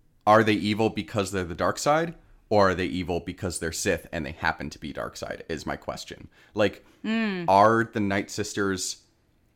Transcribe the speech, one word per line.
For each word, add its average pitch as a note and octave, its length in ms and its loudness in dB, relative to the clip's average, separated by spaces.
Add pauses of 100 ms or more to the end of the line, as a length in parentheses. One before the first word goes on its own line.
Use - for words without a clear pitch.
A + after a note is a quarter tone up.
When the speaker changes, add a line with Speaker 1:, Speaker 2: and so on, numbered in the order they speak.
(280)
Speaker 1:
are A2 160 8
they G#2+ 100 4
evil G#2+ 360 2
because G2 420 -4
they're F#2 140 -2
the E2 100 -8
dark F#2 240 0
side, D#3+ 360 0 (340)
or G2+ 200 6
are F2 60 2
they F2+ 100 0
evil E2+ 340 -2
because F2+ 400 -6
they're E2 120 -4
Sith - 400 -2
and D#2+ 140 -6
they C#2 80 -10
happen D2+ 360 -4
to - 100 -16
be C2+ 140 -10
dark A#1+ 240 -10
side, - 320 -10
is D#2 160 -6
my C#2+ 100 -6
question. - 520 -12 (260)
Like, G2+ 320 0 (180)
Speaker 2:
Mm. G#3 460 -2
Speaker 1:
are A2 420 6
the A2+ 80 -4
Night G2+ 320 0
Sisters G2 680 -4 (580)